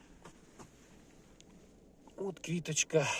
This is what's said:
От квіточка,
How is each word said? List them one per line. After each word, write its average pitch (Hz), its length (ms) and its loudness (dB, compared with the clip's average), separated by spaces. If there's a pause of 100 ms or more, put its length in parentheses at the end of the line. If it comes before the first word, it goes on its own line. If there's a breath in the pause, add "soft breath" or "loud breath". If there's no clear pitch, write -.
(2250 loud breath)
От 190 220 -4
квіточка, 156 680 2 (140)